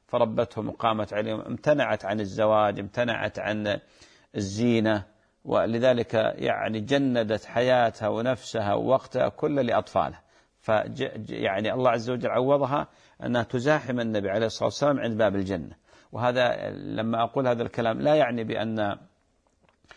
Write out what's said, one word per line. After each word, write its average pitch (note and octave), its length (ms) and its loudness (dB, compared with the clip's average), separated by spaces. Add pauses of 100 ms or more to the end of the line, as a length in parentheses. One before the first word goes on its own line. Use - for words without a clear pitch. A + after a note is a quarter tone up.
فربتهم A2+ 600 0
وقامت A2 460 -2
عليهم"، A2 260 -2
امتنعت B2 640 0
عن G#2 160 -2
الزواج، G#2+ 580 2
امتنعت G#2 600 -4
عن G#2 400 -2 (580)
الزينة، G#2+ 680 2 (400)
ولذلك، A#2 680 2 (200)
يعني، G#2+ 460 -2
جندت A#2+ 640 0
حياتها A#2+ 640 2
ونفسها A2 640 -2
ووقتها B2 540 2
كله D3 340 -2
لأطفالها. G2+ 580 0 (400)
فج-، A2+ 560 -2
ج-، G#2 140 -12
يعني، A2 420 -2
الله B2+ 180 2
عز A#2 200 0
وجل B2 200 -2
عوضها C3+ 560 2 (380)
أنها A#2+ 180 0
تزاحم B2 580 0
النبي G#2+ 300 -2
عليه A2 160 0
الصلاة A2 180 -4
والسلام C3+ 360 0
عند A2+ 180 -2
باب G2+ 180 2
الجنة. F#2 400 -4 (360)
وهذا، A#2+ 580 0
لما A2 520 -2
أقول B2+ 240 0
هذا A#2+ 160 2
الكلام، A#2 380 -2
لا D3 140 4
يعني A#2+ 300 2
بأن A2 520 -2 (1000)